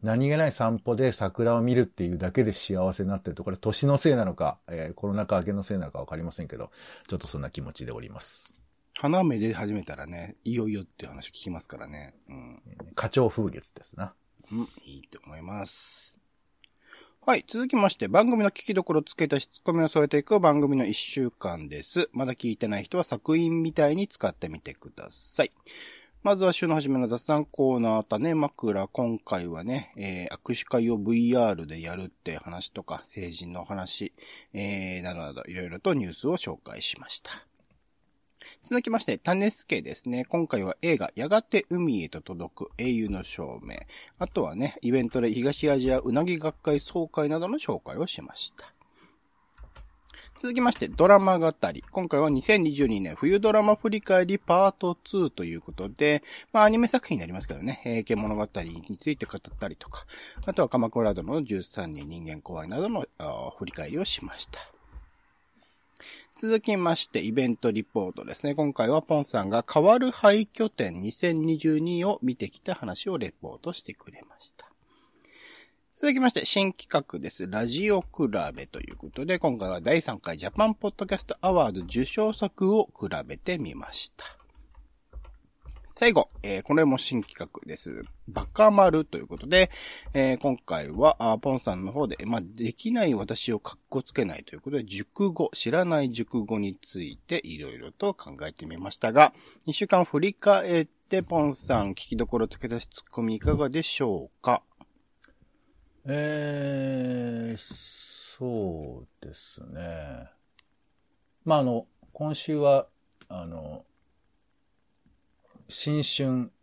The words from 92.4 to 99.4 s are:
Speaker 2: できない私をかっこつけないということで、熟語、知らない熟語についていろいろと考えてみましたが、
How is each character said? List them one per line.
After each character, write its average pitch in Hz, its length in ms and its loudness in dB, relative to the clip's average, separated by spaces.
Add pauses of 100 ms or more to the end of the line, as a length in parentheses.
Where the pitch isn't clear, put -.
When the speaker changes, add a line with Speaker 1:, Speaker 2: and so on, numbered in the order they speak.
Speaker 2:
で 113 300 -6
き - 200 -4
な 233 120 2
い 160 80 2
私 113 400 -2
を 104 80 -2
か - 160 -12
っ - 40 -20 (100)
こ 131 120 -2
つ - 120 -16
け 131 100 2
な 78 140 -6
い - 40 -16
と - 120 -20
い - 20 -14
う - 60 -16
こ 131 80 -8
と 143 80 -2
で、 117 60 -4
熟 104 480 -2
語、 160 200 -2
知 - 180 -4
ら 170 140 2
な 160 160 2
い 131 100 0
熟 117 360 -4
語 110 120 -2
に 101 180 -4
つ - 260 -12
い - 160 -12
て - 260 -6
い 156 140 -12
ろ 147 100 -12
い - 80 -14
ろ - 160 -16
と 202 220 -2
考 - 200 -18 (120)
え - 60 -10
て - 120 -14
み - 140 -12
ま 139 120 -10
し - 60 -14
た 110 160 -2
が、 143 220 10 (320)